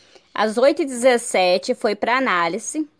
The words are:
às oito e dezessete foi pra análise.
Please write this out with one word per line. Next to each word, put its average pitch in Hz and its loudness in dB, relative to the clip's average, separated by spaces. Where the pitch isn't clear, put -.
às 214 -2
oito 311 2
e - -2
dezessete 233 0
foi 208 -2
pra 233 0
análise. 220 -2